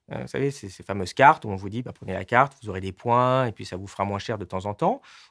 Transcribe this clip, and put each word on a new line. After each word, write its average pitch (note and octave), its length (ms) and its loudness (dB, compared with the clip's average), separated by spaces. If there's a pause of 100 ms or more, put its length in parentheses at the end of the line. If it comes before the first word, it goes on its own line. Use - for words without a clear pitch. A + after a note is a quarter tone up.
(120)
Euh, - 100 -8
vous B2 40 -10
savez, C#3 240 -2
c'est G#2 180 -10
ces - 140 -16
fameuses G2 320 -4
cartes D3 300 8
où A2 60 -6
on G2 40 -4
vous F#2+ 140 -6
dit, A2+ 140 -6
bah, « A#2+ 120 -12
Prenez - 180 -10
la F#2+ 120 -4
carte, C3 360 4
vous G#2+ 80 -14
aurez F#2+ 120 -6
des F#2+ 100 -6
points B2 560 2
et A2 60 -4
puis - 120 -14
ça F#2+ 120 -10
vous F#2+ 100 -10
fera G2 180 -4
moins G2+ 140 -2
cher A2 200 -6
de G2 60 -10
temps F#2 220 -8
en G#2 80 -4
temps. » G#3+ 260 0 (300)